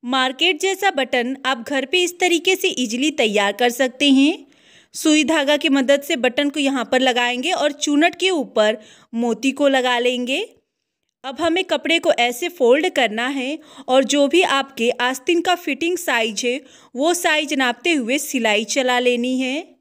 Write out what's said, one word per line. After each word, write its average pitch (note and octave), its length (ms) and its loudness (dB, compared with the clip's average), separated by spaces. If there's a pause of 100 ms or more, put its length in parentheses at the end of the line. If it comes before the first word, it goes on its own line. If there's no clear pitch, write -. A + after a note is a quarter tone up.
मार्केट C4 560 0
जैसा F#4+ 320 0
बटन C4 440 -2 (100)
आप B3+ 220 -2
घर C#4 180 -2
पे F4+ 160 2
इस F4 180 -4
तरीके F4+ 360 2
से F#4 220 -2
ईजीली B3 340 -2
तैयार G#3 400 2
कर A#3+ 180 0
सकते C4 400 0
हैं। C#4 360 4 (480)
सुई D#4 300 2
धागा D4 320 2
की D4 140 0
मदद C#4 320 2
से E4 160 -4
बटन C#4+ 320 0
को D4+ 100 -6
यहाँ C4+ 320 -2
पर B3+ 80 4
लगाएंगे B3 520 0
और D4 200 0
चूनट D4 420 0
के F4+ 180 0
ऊपर A3 460 0 (360)
मोती A#3 380 -2
को C#4 160 2
लगा B3+ 300 2
लेंगे। B3 480 -2 (760)
अब C4 160 -10
हमें E4+ 240 0
कपड़े E4 340 -4
को D#4+ 140 0
ऐसे A#3+ 360 -2
फोल्ड C#4 400 2
करना A#3+ 400 -2
है C#4 300 -6 (300)
और C4+ 160 4
जो C#4+ 240 2
भी E4 140 4
आपके C4+ 480 -2 (100)
आस्तीन C4 400 -2
का F4+ 140 0
फिटिंग E4+ 440 -4
साइज A#3 460 -2
है, B3 160 -2 (340)
वो D4 200 0
साइज D#4 400 0
नापते C4+ 380 0
हुए C4 260 0
सिलाई A3+ 460 0
चला B3+ 340 0
लेनी B3 420 0
है। C4 160 -4 (240)